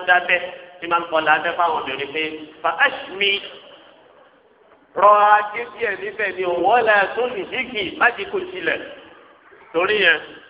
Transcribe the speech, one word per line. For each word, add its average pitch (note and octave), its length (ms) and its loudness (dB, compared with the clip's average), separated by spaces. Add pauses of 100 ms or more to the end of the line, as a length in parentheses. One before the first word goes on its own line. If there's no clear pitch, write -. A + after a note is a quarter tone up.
dábẹ́, F3+ 360 2 (340)
tí E3+ 120 -14
máa E3+ 140 0
ń - 40 -4
kọ́ D#3+ 160 0
lábẹ́ D#3+ 340 2
fáwọn E3+ 240 0
obìnrin C3+ 340 -8
pé, D#3 100 -4 (340)
"Fa E3 200 -4
ashmi, G3 540 -2 (1700)
rọ G3 140 8 (160)
ajé G#3+ 420 4
díẹ̀ A3 280 -4
níbẹ̀ G3+ 360 -6
ni F3+ 120 -6
òun F3 180 -2
wọ́n A3+ 200 4
lẹ̀ G#3 260 4
tó A3 160 -4
ní B3 180 -4
hígì, A#3 400 -6 (140)
má A3 120 2
jí G#3+ 160 -4
kò G3+ 160 -6
sílẹ̀." E3 400 -4 (880)
Torí F#3+ 300 0
yẹn, E3 200 4 (320)